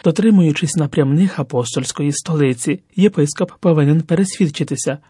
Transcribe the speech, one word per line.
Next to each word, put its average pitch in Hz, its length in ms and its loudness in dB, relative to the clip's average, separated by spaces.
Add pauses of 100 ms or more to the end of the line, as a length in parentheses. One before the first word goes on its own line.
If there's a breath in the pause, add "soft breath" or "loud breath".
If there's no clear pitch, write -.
дотримуючись 175 720 2
напрямних 156 600 0
апостольської 131 760 -4
столиці. 143 680 -2 (160)
Єпископ 180 640 0
повинен 156 400 2
пересвідчитися, 156 1000 -2 (120)